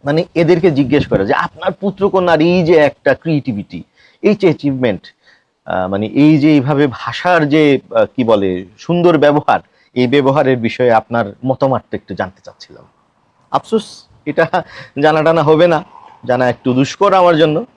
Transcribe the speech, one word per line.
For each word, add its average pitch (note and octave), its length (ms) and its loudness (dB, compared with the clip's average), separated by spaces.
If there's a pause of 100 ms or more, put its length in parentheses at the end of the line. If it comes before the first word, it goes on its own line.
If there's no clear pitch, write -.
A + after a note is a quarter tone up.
মানে D3+ 180 -2 (120)
এদেরকে E3+ 360 2
জিজ্ঞেস C3+ 360 0
করা G2 180 -2
যে A#2 80 -2
আপনার E3+ 380 -4
পুত্র G3 380 -4
কন্যার F3 320 0
এই F3 220 2
যে E3 140 2
একটা C#3+ 360 0
ক্রিয়েটিভিটি, B2+ 720 -6 (380)
এই G#3 140 2
যে G3 120 0
অ্যাচিভমেন্ট, C3 560 -2 (640)
আহ, F#2 220 -4
মানে G2 200 -4
এই D3+ 300 2
যে D3+ 160 2
এইভাবে C#3+ 380 0
ভাষার D#3 580 -2
যে, D3 300 2 (120)
আহ, A2 140 2
কি - 180 -6
বলে, G2 420 0 (120)
সুন্দর F3 400 0
ব্যবহার, C#3+ 420 0 (340)
এই B2 140 0
ব্যবহারের C3+ 500 0
বিষয়ে A#2 340 -2
আপনার A2+ 340 -2 (200)
মতামতটা C3 520 -2
একটু - 160 -12
জানতে F#2 320 -10
চাচ্ছিলাম। - 400 -20 (680)
আফসোস G#3+ 340 -4 (400)
এটা D#3+ 200 -2 (560)
জানা D3+ 220 2
টানা E3 200 2
হবে D#3 240 4
না, E3 160 0 (420)
জানা B2 240 0
একটু B2 240 -4
দুষ্কর C#3 400 0
আমার F3+ 240 4
জন্য। D#3 280 0 (120)